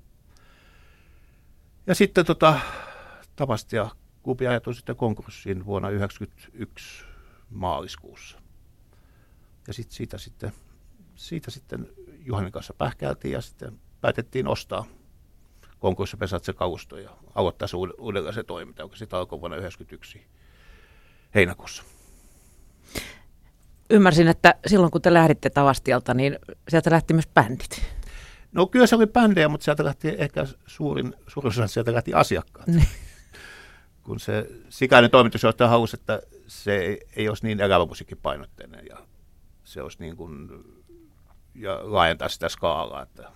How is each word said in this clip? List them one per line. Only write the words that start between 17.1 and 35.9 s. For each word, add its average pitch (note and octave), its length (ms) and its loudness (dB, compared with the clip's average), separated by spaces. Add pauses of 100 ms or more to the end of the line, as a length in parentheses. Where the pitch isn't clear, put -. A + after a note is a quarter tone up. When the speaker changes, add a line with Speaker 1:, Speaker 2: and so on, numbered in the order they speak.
Speaker 1:
aloittaa F#2+ 320 -4
se F2+ 100 -10
uud-, F2+ 220 -8
uudelleen G2 360 -8
se A2 80 -10
toiminta, - 380 -16
joka - 140 -18
sitten F#2+ 240 -10
alkoi F2 220 -10
vuonna E2 160 -12
yhdeksänkymmentäyksi - 680 -18 (1120)
heinäkuussa. - 480 0 (2000)
Speaker 2:
Ymmärsin, F3 380 8
että E3 280 6 (120)
silloin F#3 240 6
kun D#3+ 100 -2
te F3 120 6
lähditte D#3+ 360 6
Tavastialta, B2+ 640 2
niin C3+ 260 0 (280)
sieltä E3 240 2
lähti E3 220 4
myös D#3+ 140 2
bändit. - 540 0 (720)
Speaker 1:
No F3 160 2
kyllä B3+ 200 6
se B3 80 4
oli A3+ 120 6
bändejä, G#3 420 4
mutta D3 140 -4
sieltä D3+ 220 0
lähti D3+ 320 -4
ehkä D3+ 280 -4 (200)
suurin, C#3 500 -6 (120)
suurin C#3 220 -8
osa G#2+ 180 0
sieltä A#2 260 -2
lähti A#2 200 -4
asiakkaat. - 540 -2
Speaker 2:
Niin. E3+ 200 6 (1160)
Speaker 1:
Kun G#2+ 160 -10
se G#2+ 280 -6 (220)
sikäinen B2+ 420 4
toimitusjohtaja A#2+ 580 4
halusi, A#2 300 2